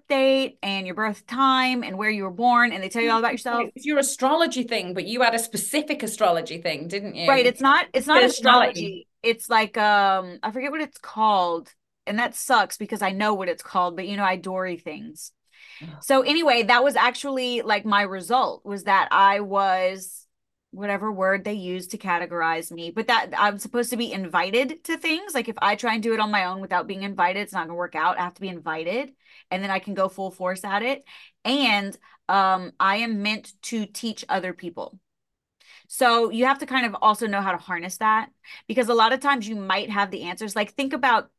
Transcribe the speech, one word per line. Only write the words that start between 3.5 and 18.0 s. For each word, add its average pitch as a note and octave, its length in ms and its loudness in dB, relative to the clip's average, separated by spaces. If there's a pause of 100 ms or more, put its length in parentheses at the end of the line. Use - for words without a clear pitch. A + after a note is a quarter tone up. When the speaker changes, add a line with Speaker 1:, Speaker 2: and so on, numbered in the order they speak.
Speaker 2:
like, - 100 -10
it's C4 100 -18
your D4 140 2
astrology C#4 640 2
thing, G3+ 320 -4
but F3+ 120 -6
you A#3 160 -2
had A#3 120 4
a A#3 60 0
specific C#4+ 640 -4
astrology E3+ 540 0
thing, D#3 280 -6
didn't G3 300 -8
you? E3+ 120 0
Speaker 1:
Right, C4+ 180 6
it's B3 140 2
not, C#4 320 4
it's C4 140 0
not C#4 160 6
Speaker 2:
Personality. B3 480 6
Speaker 1:
astrology. E3+ 380 -10 (160)
It's A3+ 260 -2
like, G#3+ 260 2
um, G3 680 2
I G#3+ 100 -6
forget C4 180 -6
what D#4 120 -6
it's D4 160 -10
called, F#3 760 0 (340)
and G#3 140 -4
that A#3+ 160 -4
sucks A3 400 2
because G#3 260 -6
I F#3+ 80 0
know G#3 240 0
what F#3+ 140 -4
it's E3+ 140 -6
called, F3+ 340 -2
but, F#3 100 -8
you G3+ 100 -6
know, G3+ 80 -2
I F#3+ 120 0
Dory F#3 400 -6
things. D#3 560 -14 (500)
Speaker 2:
Ugh. E3 60 -16 (120)
Speaker 1:
So C4+ 220 4
anyway, C#4+ 400 4
that A#3+ 220 4
was C#4 100 4
actually, B3 680 0
like, G#3 220 0
my G#3 180 2